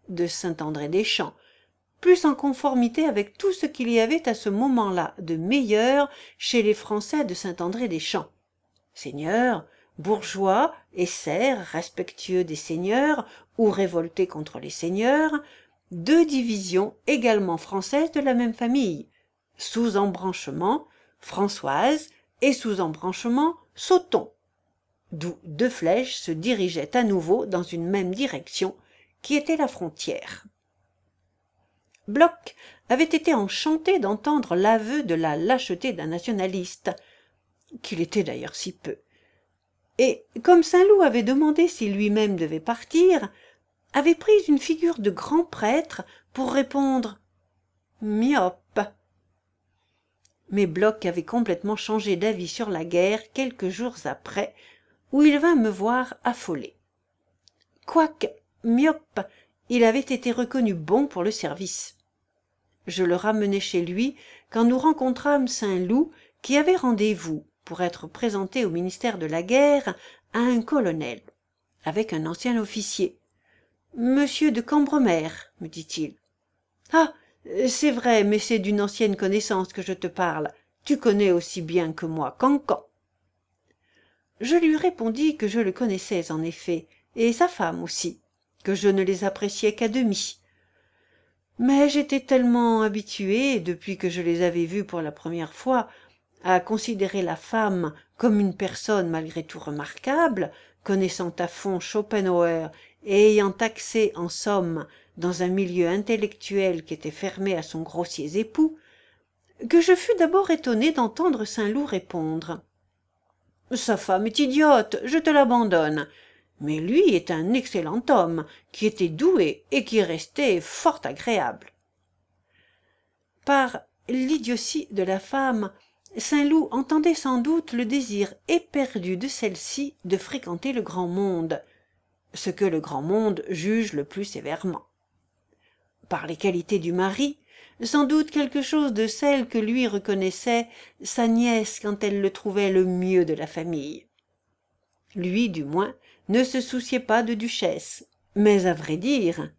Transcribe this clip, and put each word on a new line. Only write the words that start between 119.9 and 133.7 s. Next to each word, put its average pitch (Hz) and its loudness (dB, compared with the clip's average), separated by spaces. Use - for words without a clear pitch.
restait 175 0
fort - -2
agréable. » 139 -4
Par 269 2
l'idiotie 254 -2
de 196 0
la 190 -2
femme, 240 -2
Saint-Loup 294 2
entendait 311 2
sans 262 -2
doute 320 0
le 240 -2
désir 214 -2
éperdu 254 -2
de 233 -6
celle-ci 240 -6
de 185 0
fréquenter 190 -6
le 214 -2
grand 175 -4
monde, 175 -2
ce - -6
que 196 0
le 160 2
grand 147 -8
monde 196 0
juge 202 -2